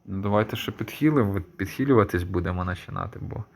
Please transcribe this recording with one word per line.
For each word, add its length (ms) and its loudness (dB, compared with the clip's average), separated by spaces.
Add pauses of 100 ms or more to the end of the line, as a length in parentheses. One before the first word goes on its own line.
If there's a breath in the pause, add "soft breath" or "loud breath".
Ну, 120 -6
давайте 340 2
ще 160 -6
підхилив-, 680 0
підхилюватись 840 2
будемо 420 -2
починати, 560 -6
бо 220 -8 (120)